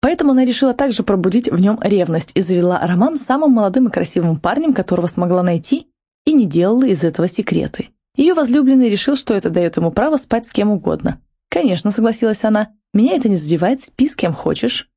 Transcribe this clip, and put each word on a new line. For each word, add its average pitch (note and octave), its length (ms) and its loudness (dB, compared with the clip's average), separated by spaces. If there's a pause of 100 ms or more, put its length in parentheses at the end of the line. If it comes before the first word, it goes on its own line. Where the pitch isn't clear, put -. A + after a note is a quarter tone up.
Поэтому D4 320 0
она B3+ 120 4
решила B3 280 0
также B3+ 300 -2
пробудить F#3+ 480 0
в F3 100 0
нем G#3 220 2
ревность F3 520 0
и F#3 60 0
завела F3+ 400 0
роман G3+ 380 0
с - 40 -10
самым C#4+ 300 0
молодым A3+ 360 2
и - 20 -2
красивым E3+ 480 -2
парнем, C#4 340 -2
которого F3+ 340 -2
смогла F3+ 360 -2
найти, F3 460 -2 (360)
и D4+ 80 0
не C4 140 4
делала F#3 380 2
из F3+ 200 0
этого E3 240 -2
секреты. - 640 -4 (260)
Ее D#4+ 180 4
возлюбленный C4 540 4
решил, G#3 280 0
что - 180 -2
это F3+ 160 -2
дает E3+ 260 0
ему E3+ 140 0
право C#4+ 260 0
спать A#3 300 -2
с - 60 -20
кем G#3 180 0
угодно. - 500 -4 (320)
«Конечно», G#3 380 0
согласилась A3 540 -2
она, G#3+ 260 2 (240)
«меня B3 200 4
это C4 140 0
не G3 80 2
задевает, E3+ 440 0
спи - 280 -2
с - 80 -10
кем E3+ 160 -2
хочешь». - 640 -4